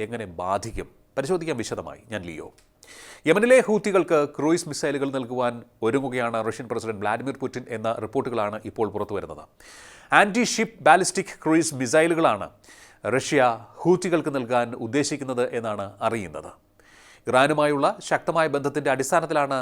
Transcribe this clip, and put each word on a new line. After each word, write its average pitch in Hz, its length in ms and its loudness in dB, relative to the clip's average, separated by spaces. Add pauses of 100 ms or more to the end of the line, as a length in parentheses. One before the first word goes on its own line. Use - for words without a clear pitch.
എങ്ങനെ 113 220 -8 (160)
ബാധിക്കും? 95 480 -2 (280)
പരിശോധിക്കാം 160 440 -2
വിശദമായി. 85 400 -8 (100)
ഞാൻ 104 180 -6
ലിയോ. 73 200 -12 (800)
യമനിലെ 233 280 6 (100)
ഹൂത്തികൾക്ക് 190 520 2 (180)
ക്രൂയിസ് 160 340 0
മിസൈലുകൾ 139 440 -2
നൽകുവാൻ 123 400 -2 (320)
ഒരുങ്ങുകയാണ് 123 600 0
റഷ്യൻ 117 240 -8
പ്രസിഡന്റ് 107 300 -4
വ്ളാഡിമിർ 117 400 -2
പുടിൻ 127 220 -8 (120)
എന്ന 110 160 -2 (100)
റിപ്പോർട്ടുകളാണ് 110 560 -2 (120)
ഇപ്പോൾ 107 260 -2
പുറത്തുവരുന്നത്. 90 460 -6 (760)
ആന്റി 208 240 2 (100)
ഷിപ്പ് - 240 -2 (120)
ബാലിസ്റ്റിക് 180 440 4 (120)
ക്രൂയിസ് 156 360 2
മിസൈലുകളാണ് 151 680 2 (680)
റഷ്യ 135 260 2 (400)
ഹൂത്തികൾക്ക് 170 560 2
നൽകാൻ 120 320 0 (180)
ഉദ്ദേശിക്കുന്നത് 135 560 -2 (180)
എന്നാണ് 104 260 -6 (220)
അറിയുന്നത്. 80 420 -6 (760)
ഇറാനുമായുള്ള 147 560 4 (220)
ശക്തമായ 160 480 0
ബന്ധത്തിൻ്റെ 143 380 -2
അടിസ്ഥാനത്തിലാണ് 143 680 0